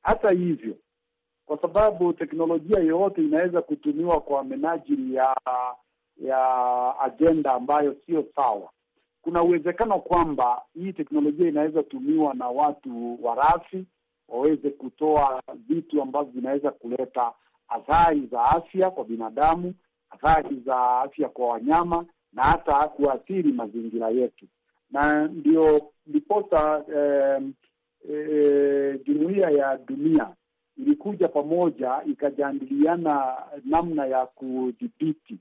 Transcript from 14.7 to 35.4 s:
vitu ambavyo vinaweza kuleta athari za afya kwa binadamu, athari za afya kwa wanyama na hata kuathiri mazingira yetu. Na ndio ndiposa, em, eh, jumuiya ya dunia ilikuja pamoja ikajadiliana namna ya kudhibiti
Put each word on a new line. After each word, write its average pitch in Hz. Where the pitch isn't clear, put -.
vitu 156
ambavyo 135
vinaweza 135
kuleta 123
athari 147
za 120
afya 170
kwa 135
binadamu, 135
athari 147
za 127
afya 139
kwa 123
wanyama 170
na 120
hata 151
kuathiri 143
mazingira 113
yetu. 120
Na 151
ndio 151
ndiposa, 151
em, 139
eh, 143
jumuiya 165
ya 139
dunia 135
ilikuja 202
pamoja 147
ikajadiliana 139
namna 160
ya 131
kudhibiti 127